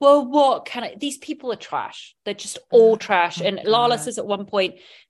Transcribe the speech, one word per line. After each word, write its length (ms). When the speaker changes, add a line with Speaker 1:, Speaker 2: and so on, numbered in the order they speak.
Speaker 1:
"Well, 260
what 400
can 180
I," 140
these 200
people 340
are 40
trash. 580
They're 100
just 240
all 220
Speaker 2:
Oh, 40
Speaker 1:
trash. 440
Speaker 2:
my 60
Speaker 1:
And 180
Lala 320
Speaker 2:
God. 80
Speaker 1:
says 140
at 80
one 180
point, 300